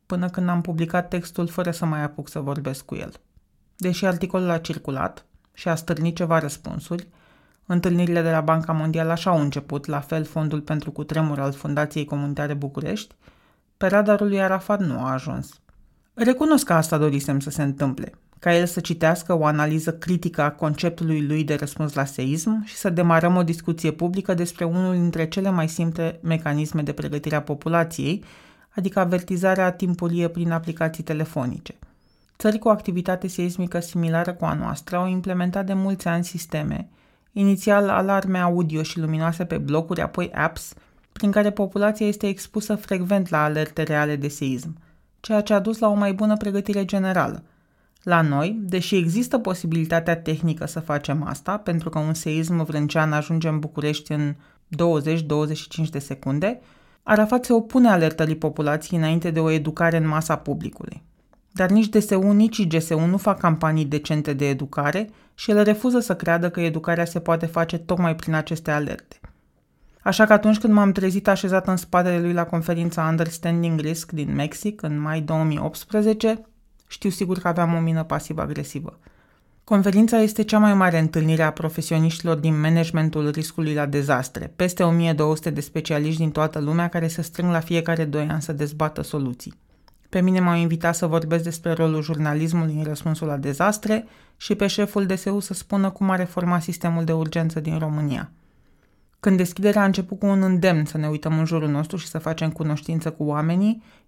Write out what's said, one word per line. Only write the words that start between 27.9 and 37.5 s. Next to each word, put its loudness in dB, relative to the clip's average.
adică -2
avertizarea 2
timpurie -2
prin -4
aplicații -4
telefonice. -4
Țări 2
cu 0
activitate -2
seismică -4
similară -2
cu -6
a 0
noastră -6
au 0
implementat -2
de -4
mulți -2
ani 0
sisteme, -6
inițial 4